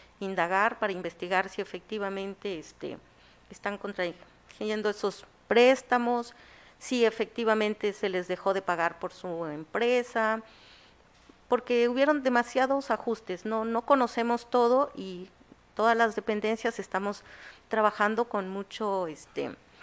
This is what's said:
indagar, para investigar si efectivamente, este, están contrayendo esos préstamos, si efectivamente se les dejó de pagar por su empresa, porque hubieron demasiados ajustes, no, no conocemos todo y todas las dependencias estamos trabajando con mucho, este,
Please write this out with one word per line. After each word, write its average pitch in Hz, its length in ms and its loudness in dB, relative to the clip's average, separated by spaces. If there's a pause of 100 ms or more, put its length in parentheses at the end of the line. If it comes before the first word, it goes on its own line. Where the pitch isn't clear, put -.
(200)
indagar, 190 580 0
para 202 140 -2
investigar 185 560 -2
si - 140 -8
efectivamente, 196 960 -8
este, - 400 -12 (500)
están 202 300 -8
contrayendo 208 1120 -6
esos 202 340 -4 (220)
préstamos, 240 880 4 (440)
si 240 260 0
efectivamente 214 880 0
se 202 160 -4
les 185 200 -2
dejó 185 260 0
de 190 80 -2
pagar 170 360 -2
por 180 140 -8
su 170 340 -8
empresa, 220 960 -2 (1080)
porque 240 400 2
hubieron 277 340 2
demasiados 262 680 2
ajustes, 214 560 -4
no, 220 180 -2
no 226 180 -2
conocemos 240 680 2
todo 247 440 4
y 185 340 -10 (460)
todas 226 220 4
las 226 180 2
dependencias 214 640 -2
estamos 196 460 -4 (440)
trabajando 220 600 2
con 190 220 -4
mucho, 196 560 -4
este, 143 480 -8 (280)